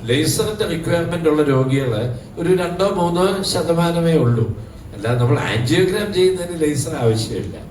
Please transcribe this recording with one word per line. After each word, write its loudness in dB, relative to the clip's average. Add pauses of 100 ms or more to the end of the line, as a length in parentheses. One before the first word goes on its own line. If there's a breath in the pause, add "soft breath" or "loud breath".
(100)
ലേസറിന്റെ 0
റിക്വയർമെന്റ് 0
ഉള്ള 4 (120)
രോഗികൾ 2 (480 loud breath)
ഒരു 0 (120)
രണ്ടോ 0 (100)
മൂന്നോ 2 (280)
ശതമാനമേ 2
ഉള്ളൂ. 2 (500 loud breath)
അല്ലാതെ -2
നമ്മൾ 4 (140)
ആൻജിയോഗ്രാം 2 (100)
ചെയ്യുന്നതിന് 0
ലേസർ -2 (120)
ആവശ്യമില്ല. -2 (140)